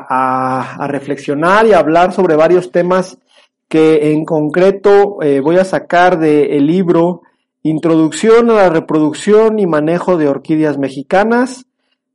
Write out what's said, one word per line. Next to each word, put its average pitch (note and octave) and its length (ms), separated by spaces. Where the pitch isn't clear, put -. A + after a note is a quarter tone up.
a, C3 680
a C#3+ 120
reflexionar D3 800
y G#3+ 60
a F3+ 60
hablar E3+ 340
sobre F3 240
varios F3 360
temas F3+ 460
que D#3 440
en D#3 120
concreto, G3 960
eh, C#3 180
voy D#3+ 160
a F#3 80
sacar F3 540
del D3+ 480
libro E3+ 540
Introducción D#3+ 880
a A3 40
la F#3+ 160
reproducción G3+ 880
y G3 80
manejo E3 500
de D3+ 100
orquídeas C#3+ 520
mexicanas, G3+ 880